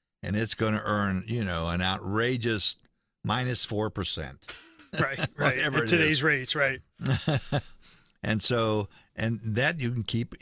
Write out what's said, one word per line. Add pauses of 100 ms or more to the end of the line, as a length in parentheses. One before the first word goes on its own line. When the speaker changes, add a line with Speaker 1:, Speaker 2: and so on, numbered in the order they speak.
(220)
Speaker 1:
And
it's
gonna
earn,
you
know,
an
outrageous (480)
minus
four
percent.
<laughs> (500)
Speaker 2:
Right, (160)
right.
Speaker 1:
Whatever
Speaker 2:
At
Speaker 1:
it
Speaker 2:
today's
Speaker 1:
is.
Speaker 2:
rates,
right. (180)
Speaker 1:
<laughs> (600)
And
so, (280)
and
that
you
can
keep